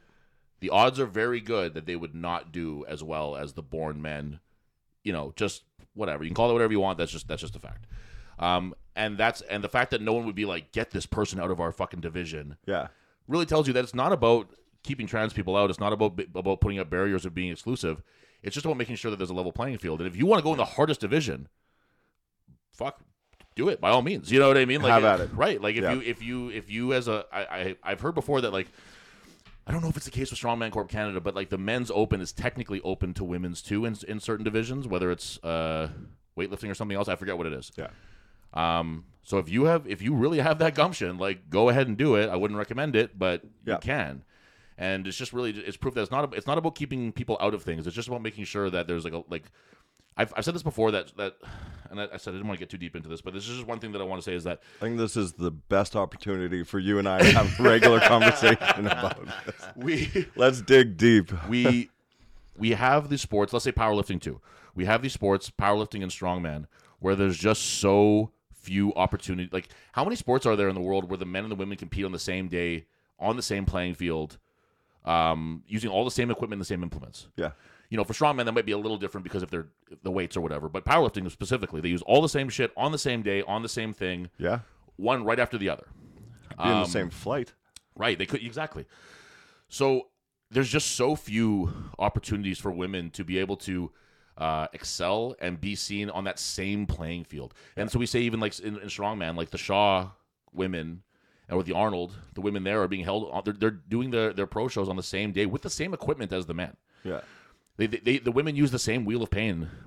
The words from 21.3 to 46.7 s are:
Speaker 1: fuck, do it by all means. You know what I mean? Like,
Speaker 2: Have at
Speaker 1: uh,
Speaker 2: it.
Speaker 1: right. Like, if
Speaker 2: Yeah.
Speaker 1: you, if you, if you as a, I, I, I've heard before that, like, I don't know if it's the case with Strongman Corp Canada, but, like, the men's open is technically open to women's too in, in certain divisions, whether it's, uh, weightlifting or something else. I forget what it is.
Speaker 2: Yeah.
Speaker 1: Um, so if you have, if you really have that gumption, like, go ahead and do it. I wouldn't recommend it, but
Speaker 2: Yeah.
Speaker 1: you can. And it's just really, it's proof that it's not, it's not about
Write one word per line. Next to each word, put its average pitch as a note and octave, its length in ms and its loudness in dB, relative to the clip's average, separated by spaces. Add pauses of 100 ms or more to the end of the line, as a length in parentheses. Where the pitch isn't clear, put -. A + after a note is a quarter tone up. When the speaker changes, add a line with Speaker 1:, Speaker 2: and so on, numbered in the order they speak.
Speaker 1:
fuck, - 300 -10 (540)
do C#3 140 2
it F3+ 100 0
by F2 100 4
all B2 120 8
means. B2 300 -4
You C3 80 8
know C#3 80 10
what C3+ 100 8
I C3 80 6
mean? B2+ 160 2
Like, B2 100 6
Speaker 2:
Have A2 140 8
at F#2+ 140 8
Speaker 1:
uh, F2 40 0
Speaker 2:
it. - 100 -6
Speaker 1:
right. D3+ 280 2
Like, G#2+ 140 0
if A2 80 0
Speaker 2:
Yeah. E2+ 100 2
Speaker 1:
you, C3 80 -2
if A2+ 200 -4
you, B2 280 -6
if G#2 200 -10
you A#2+ 240 -2
as B2 140 0
a, G#2+ 240 -2
I, G2 120 -4
I, F#2 400 -6
I've F#2 180 -4
heard E3 140 -4
before C#3+ 260 0
that, A2+ 120 0
like, F#2+ 140 -2 (960)
I - 60 -4
don't E2+ 100 -2
know E2 80 -2
if - 60 0
it's - 100 -8
the - 60 -12
case C3 180 -4
with - 100 -10
Strongman A#2 320 -2
Corp G#2 180 -4
Canada, G#2 320 -4
but, G2 140 -4
like, G2 140 -4
the G2 80 -2
men's A2+ 360 -2
open G#2+ 260 2
is F2+ 140 -8
technically A2+ 480 -4
open F#2 320 -2
to F#2+ 100 -6
women's F2 380 -4
too G#2 240 -2
in, A2 100 -2 (120)
in G#2+ 120 -6
certain G#2+ 240 -4
divisions, A2+ 440 -2
whether F2+ 240 0
it's, - 320 -8
uh, D#2+ 460 -2 (480)
weightlifting G2 320 -6
or G2 40 -6
something G2+ 240 -4
else. G2+ 100 -2
I F#2 80 -2
forget F#2 220 -4
what E2 100 -2
it D2+ 60 -4
is. C2 240 -10
Speaker 2:
Yeah. D#2+ 100 -10 (680)
Speaker 1:
Um, E2 520 0 (180)
so - 140 -2
if E2 120 -2
you A#2 140 2
have, D#3+ 240 2
if F#2 140 -6
you B2 120 0
really C#3+ 260 2
have D3+ 200 2
that D#3+ 160 2
gumption, C#3+ 420 0
like, F#2 320 -4
go G#2+ 200 6
ahead B2+ 180 4
and G#2+ 100 -4
do A2+ 180 4
it. G#2 140 4
I F2+ 60 -2
wouldn't G#2 220 0
recommend B2 380 -2
it, G#2+ 220 2
but F2+ 240 0 (240)
Speaker 2:
Yeah. A2 100 -2
Speaker 1:
you - 40 -2
can. E2 440 -4 (540)
And F#2+ 300 -4
it's F#2 100 -8
just B2+ 160 -8
really, A#2+ 180 -2
it's G2+ 260 -8
proof C3 160 -4
that A#2 80 0
it's G2 100 -2
not, C#3 240 -2
it's G#2 120 -6
not D3 100 0
about D#3+ 180 -2